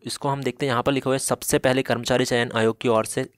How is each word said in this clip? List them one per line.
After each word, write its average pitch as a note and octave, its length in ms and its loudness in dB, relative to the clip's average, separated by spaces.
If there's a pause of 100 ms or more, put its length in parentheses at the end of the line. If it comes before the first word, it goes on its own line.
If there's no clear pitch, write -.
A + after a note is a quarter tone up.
इसको C#3 220 -6
हम C#3 140 -2
देखते B2+ 240 -4
हैं। C3 60 0
यहाँ A#2+ 100 2
पर C#3 100 2
लिखा C3+ 180 0
हुआ C3 40 2
है, C3+ 40 0
"सबसे - 400 -2
पहले C3 240 2
कर्मचारी B2 420 0
चयन A#2+ 300 0
आयोग A2+ 260 2
की B2+ 80 0
ओर A2 160 4
से - 340 -6